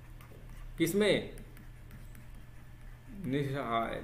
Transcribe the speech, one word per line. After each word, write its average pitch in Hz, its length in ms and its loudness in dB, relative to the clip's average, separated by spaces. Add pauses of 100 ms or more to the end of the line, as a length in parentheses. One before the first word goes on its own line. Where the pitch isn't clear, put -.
(800)
किसमें? 170 520 6 (1900)
निसहाय 127 800 2